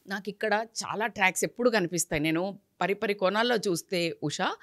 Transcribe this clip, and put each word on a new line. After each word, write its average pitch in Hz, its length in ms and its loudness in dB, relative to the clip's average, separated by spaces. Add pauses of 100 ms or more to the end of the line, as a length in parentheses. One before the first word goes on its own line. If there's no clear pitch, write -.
నాకు 190 220 -8
ఇక్కడ 202 240 -2 (220)
చాలా 196 320 -4
ట్రాక్స్ 190 360 0
ఎప్పుడు 208 260 2
కనిపిస్తాయి, 175 520 0
నేను 160 200 2 (380)
పరిపరి 196 340 0
కోణాల్లో 214 440 2
చూస్తే 180 440 0 (220)
ఉష, 147 160 -4 (240)